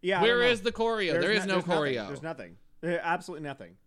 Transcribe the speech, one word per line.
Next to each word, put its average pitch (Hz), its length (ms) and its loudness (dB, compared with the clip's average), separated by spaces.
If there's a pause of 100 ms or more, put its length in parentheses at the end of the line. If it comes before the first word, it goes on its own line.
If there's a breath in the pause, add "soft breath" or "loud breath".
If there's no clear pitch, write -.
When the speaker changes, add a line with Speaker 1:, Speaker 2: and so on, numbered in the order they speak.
Speaker 1:
Yeah, 185 160 0
I - 20 6
Speaker 2:
Where 233 140 6
Speaker 1:
don't 240 100 4
know. 247 60 6
Speaker 2:
is 220 100 0
the 233 100 0
choreo? 220 420 0
Speaker 1:
There's 170 100 2
Speaker 2:
There 190 80 2
is 208 160 2
Speaker 1:
no, 190 80 2
Speaker 2:
no 180 60 2
Speaker 1:
there's 170 60 -4
nothing. 170 140 2 (140)
Speaker 2:
choreo. 107 120 -4
Speaker 1:
There's 135 140 -10
nothing. 131 340 -10 (260)
There's 170 220 -2
absolutely 170 440 -4
nothing. 101 400 -12